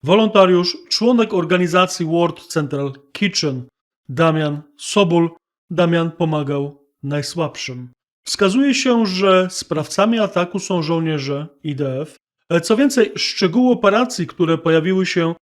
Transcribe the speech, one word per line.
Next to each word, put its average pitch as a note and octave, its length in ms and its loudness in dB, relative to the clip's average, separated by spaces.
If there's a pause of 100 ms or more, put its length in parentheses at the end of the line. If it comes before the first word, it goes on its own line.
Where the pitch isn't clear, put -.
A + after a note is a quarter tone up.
Wolontariusz, F#3 720 4 (120)
członek A3+ 460 2
organizacji F3+ 720 0
World E3+ 400 -2
Central C#3+ 460 -4 (200)
Kitchen, C#3+ 540 -4 (420)
Damian D3+ 540 0 (160)
Sobul. E3+ 520 2 (400)
Damian E3+ 400 0
pomagał C#3+ 760 -4 (180)
najsłabszym. C#3 880 -8 (360)
Wskazuje B3 500 0
się, A#3 320 2
że F#3 440 2
sprawcami G3 680 -2
ataku F#3+ 400 -2
są F3+ 240 -2
żołnierze D3+ 640 -4 (180)
I D3+ 100 -6
D C3 260 -4
F. D#3 160 -12 (320)
E, E3+ 120 2
co A3 160 0
więcej, B3+ 400 2
szczegóły A#3 560 0
operacji, G#3+ 540 0
które E3 320 0
pojawiły E3+ 480 2
się E3+ 360 -2